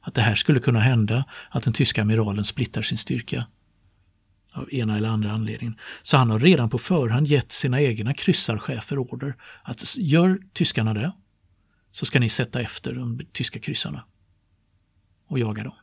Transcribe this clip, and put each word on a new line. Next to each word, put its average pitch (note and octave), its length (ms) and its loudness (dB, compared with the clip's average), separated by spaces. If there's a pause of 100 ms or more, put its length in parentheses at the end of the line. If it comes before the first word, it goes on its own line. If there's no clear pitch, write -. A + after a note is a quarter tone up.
att - 140 -12
det A#2+ 80 2
här G#2+ 120 4
skulle C3 260 4
kunna A#2+ 200 2
hända, A#2 440 4 (260)
att A#2 120 -2
den A#2+ 100 2
tyska A#2+ 300 2
amiralen G#2 420 2
splittar A#2 380 -4
sin A2+ 160 -2
styrka B2 480 -4 (1040)
av C3 220 -10
ena A2 220 0
eller G#2+ 120 0
andra G#2+ 240 0
anledningen. A2 460 -6 (240)
Så - 140 2
han B2+ 140 6
har A2 100 2
redan B2+ 300 4
på B2 80 -2
förhand C3+ 480 2
gett C#3+ 260 0
sina C3 280 0
egna A#2+ 340 0
kryssarchefer C3 840 -2
order B2+ 360 -6 (280)
att - 200 -10
s-, - 160 -2
gör F3+ 400 4 (140)
tyskarna A2 420 0
det, B2+ 180 -2 (800)
så - 140 -6
ska - 140 2
ni A#2 80 4
sätta - 320 -2
efter B2 340 -8
de B2 260 -6 (120)
tyska - 280 -6
kryssarna - 440 -6 (1200)
och C#3 100 -2
jaga G#2+ 260 -2
dem. B2 180 -12